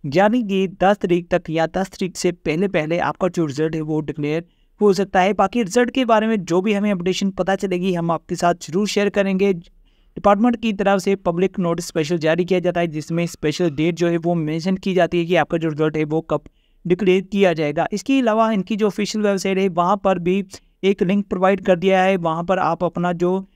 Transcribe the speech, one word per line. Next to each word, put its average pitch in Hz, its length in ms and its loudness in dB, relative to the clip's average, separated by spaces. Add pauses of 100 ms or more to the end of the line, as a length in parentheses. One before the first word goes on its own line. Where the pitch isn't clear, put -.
यानी 208 360 2
कि 190 260 0
दस 190 280 2
तारीख 175 340 -2
तक 175 200 0
या 160 160 0
दस 185 220 -4
तारीख - 280 -6
से 180 160 0
पहले 175 360 -2
पहले 170 300 -2
आपका 156 300 -2
जो 170 180 -2
रिजल्ट 156 280 -2
है 160 60 -4
वो 156 200 -2
डिक्लेयर 147 440 -4 (360)
हो 208 120 6
सकता 190 280 2
है। 196 120 2
बाकी 202 300 0
रिजल्ट 233 280 2
के 262 140 0
बारे 220 220 4
में 220 180 0
जो 175 160 2
भी 208 120 0
हमें 202 200 0
अपडेशन 185 380 -2
पता 185 260 -2
चलेगी 185 380 -2
हम 170 160 -2
आपके 165 240 -4
साथ 175 200 2
जरूर 180 340 -2
शेयर 202 200 0
करेंगे। 196 440 0
डिपार्टमेंट 202 1040 0
की 220 160 -2
तरफ 196 280 2
से 196 160 0
पब्लिक 185 420 -2
नोटिस 170 280 -2
स्पेशल 165 320 -2
जारी 160 260 0
किया 180 160 0
जाता 175 200 -2
है 175 60 0
जिसमें 165 400 -4
स्पेशल 160 440 -2
डेट 156 240 0
जो 170 140 0
है 170 80 0
वो 170 180 0
मेंशन 165 420 -2
की 185 180 -4
जाती 175 240 2
है 170 60 0
कि 175 120 0
आपका 165 220 0
जो 160 100 -2
रिजल्ट 156 280 -2
है 156 80 0
वो 151 160 -2
कब 151 200 -4 (460)
डिक्लेयर 185 360 0
किया 190 300 2
जाएगा। 156 400 -2
इसके 269 280 0
अलावा 220 320 2
इनकी 190 240 -4
जो 214 100 0
ऑफिशियल 208 380 -2
वेबसाइट 196 340 0
है 196 100 2
वहाँ 175 360 0
पर 190 140 2
भी 185 260 0 (400)
एक 196 180 2
लिंक 202 240 0
प्रोवाइड 190 380 0
कर 185 120 4
दिया 185 260 2
है, 190 140 2
वहाँ 170 280 -2
पर 180 140 0
आप 165 260 0
अपना 175 280 -2
जो 180 440 -2